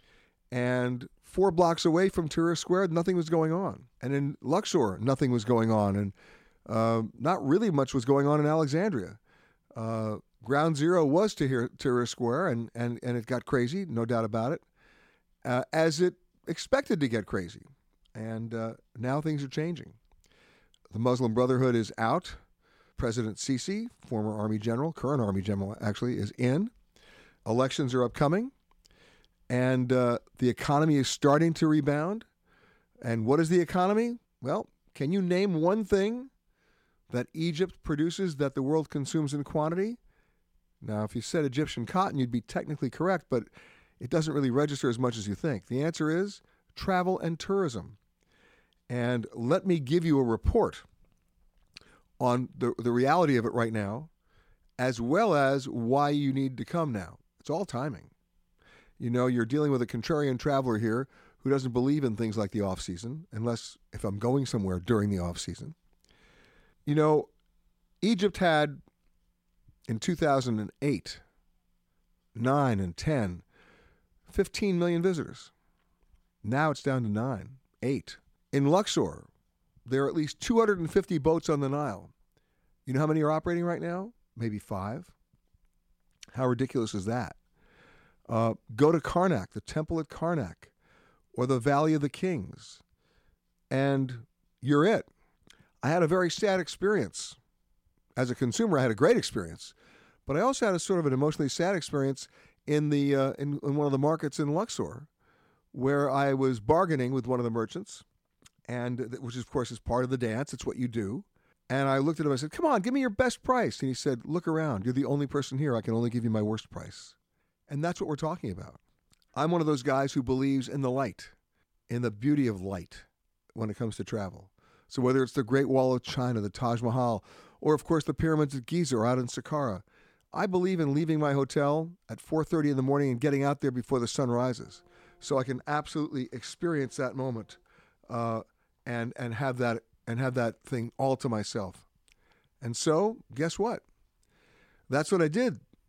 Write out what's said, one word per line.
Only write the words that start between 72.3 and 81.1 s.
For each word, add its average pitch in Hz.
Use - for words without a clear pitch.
nine 127
and 90
ten, 104
fifteen 196
million 170
visitors. 175
Now 139
it's -
down 131
to 110
nine, 117
eight. 123
In 139
Luxor, 147
there 135
are 139
at -
least 156
two 226
hundred 208
and 160
fifty 185